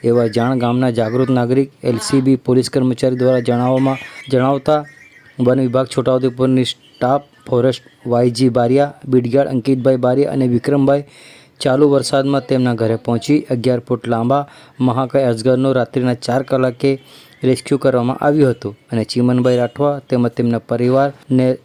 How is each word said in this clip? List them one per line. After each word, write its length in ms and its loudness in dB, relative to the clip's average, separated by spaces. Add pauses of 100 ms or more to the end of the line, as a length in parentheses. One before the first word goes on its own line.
એવા 220 2
જાણ 320 -2
ગામના 320 0
જાગૃત 400 -2
નાગરિક 400 0 (120)
એલ 140 -2
સી 240 0
બી 160 2
પોલીસ 340 0
કર્મચારી 460 0
દ્વારા 240 2
જણાવવામાં, 560 0 (340)
જણાવતા 540 0 (560)
વન 200 2
વિભાગ 260 0
છોટાઉદેપુરની 800 0
સ્ટાફ 560 -4 (260)
ફોરેસ્ટ 360 0 (240)
વાય 240 2
જી 180 0
બારિયા, 460 0 (140)
બીડગાડ 380 2
અંકિતભાઈ 500 0
બારિયા 360 0
અને 160 0
વિક્રમભાઈ 560 0 (560)
ચાલુ 280 2
વરસાદમાં 580 0
તેમના 280 0
ઘરે 220 -2
પહોંચી 540 -2
અગિયાર 300 0
ફૂટ 280 -6
લાંબા 400 -2 (320)
મહાકાય 440 0
અજગરનો 480 0
રાત્રિના 420 -2
ચાર 280 -4
કલાકે 580 -2 (420)
રેસ્ક્યુ 360 0
કરવામાં 400 0
આવ્યો 320 2
હતો 240 -6 (180)
અને 120 -2
ચીમનભાઈ 520 0
રાઠવા 420 -2
તેમજ 300 -2
તેમના 300 -2
પરિવારને 1080 0